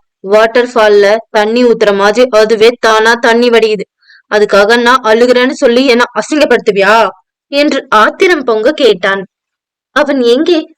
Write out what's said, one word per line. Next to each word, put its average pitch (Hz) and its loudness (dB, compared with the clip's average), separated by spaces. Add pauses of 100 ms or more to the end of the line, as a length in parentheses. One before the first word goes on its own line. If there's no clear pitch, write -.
(200)
வாட்டர் 226 0
ஃபால்ல 208 2 (140)
தண்ணி 226 0
ஊத்துற 214 0
மாதிரி 208 0
அதுவே 214 2 (120)
தானா 220 0
தண்ணி 240 0
வடியுது. 214 0 (500)
அதுக்காக 208 2
நான் 254 0
அழுகிறேன்னு 247 0
சொல்லி 262 0
என்ன 240 0 (100)
அசிங்கப்படுத்துவியா 214 0 (380)
என்று 277 -2
ஆத்திரம் 311 0
பொங்க 226 -2
கேட்டான். 196 -2 (640)
அவன் 269 -2
எங்கே 311 0 (120)